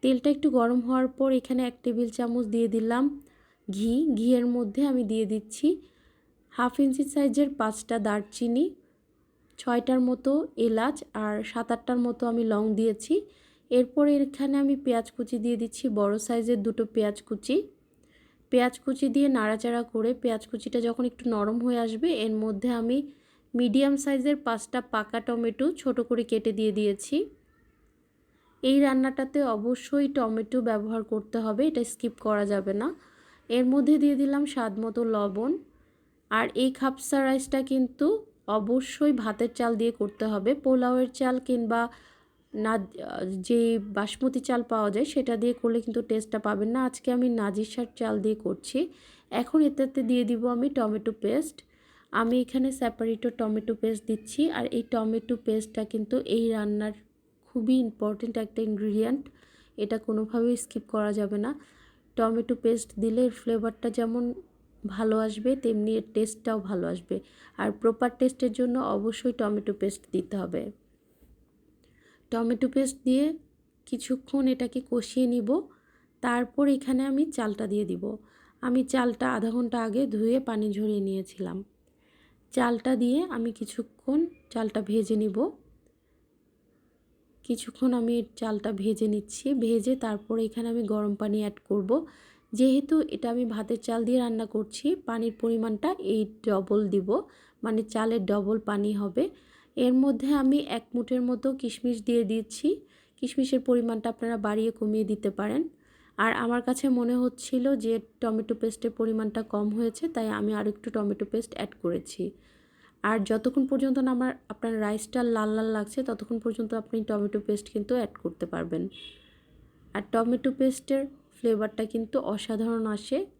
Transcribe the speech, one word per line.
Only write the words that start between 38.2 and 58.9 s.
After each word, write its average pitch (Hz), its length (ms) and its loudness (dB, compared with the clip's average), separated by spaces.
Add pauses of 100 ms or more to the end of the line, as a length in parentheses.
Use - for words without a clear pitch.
অবশ্যই 247 640 2
ভাতের 226 420 -2
চাল 233 220 0
দিয়ে 226 160 0
করতে 208 340 -4
হবে। 208 240 0 (120)
পোলাওয়ের 254 500 2
চাল 254 320 0
কিংবা 233 360 0 (720)
না, 220 220 0 (720)
যে 233 120 6 (340)
বাসমতি 254 460 -2
চাল 247 200 0 (100)
পাওয়া 214 200 2
যায় 220 160 0
সেটা 254 300 0
দিয়ে 240 180 2
করলে 233 260 0
কিন্তু 226 280 -2
টেস্টটা 220 320 -2
পাবেন 208 320 -2
না। 262 140 0
আজকে - 260 -4
আমি 247 220 2
নাজিরশার 214 640 -2
চাল 220 260 -2
দিয়ে 214 140 2
করছি। - 420 -4 (520)
এখন 254 320 0
এটাতে 277 400 2
দিয়ে 247 220 2
দিব 226 240 0
আমি 240 220 0
টমেটো 214 500 0
পেস্ট। 269 360 -2 (560)
আমি 226 280 2
এখানে 262 320 0
সেপারেটো 233 640 -2
টমেটো 220 380 -2
পেস্ট 220 320 -2
দিচ্ছি। - 440 -2
আর 247 200 -4
এই 233 200 -2
টমেটো 226 520 0
পেস্টটা 220 420 -2
কিন্তু 214 320 -4 (100)
এই 226 240 2
রান্নার 208 440 -2 (600)
খুবই 254 220 2 (100)
ইম্পর্ট্যান্ট 214 520 -4
একটা 220 240 -4
ইনগ্রিডিয়েন্ট, 214 600 0 (560)